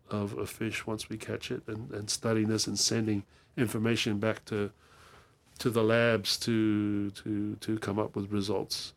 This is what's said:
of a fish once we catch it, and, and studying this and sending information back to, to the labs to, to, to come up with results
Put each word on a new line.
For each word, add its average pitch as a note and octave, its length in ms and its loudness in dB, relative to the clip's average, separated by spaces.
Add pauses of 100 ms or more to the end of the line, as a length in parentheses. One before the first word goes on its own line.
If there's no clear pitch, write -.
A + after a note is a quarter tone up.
of G#2 280 -4
a G2+ 80 -4
fish - 420 -6
once G#2+ 220 -6
we A2 80 -6
catch A2 340 -8
it, A#2 160 -4
and, A2+ 240 -8
and G#2 180 -8
studying A2 380 2
this A2 200 2
and G2+ 120 -2
sending G#2+ 440 2 (340)
information A2+ 600 2
back G#2+ 280 0
to, G2+ 260 -2 (880)
to B2+ 100 0
the A2+ 140 4
labs A2+ 540 4
to, G#2 720 2
to, G#2 480 -4
to A2 200 -2
come G2+ 200 -2
up G#2+ 160 -2
with G2+ 160 -4
results G2+ 640 -2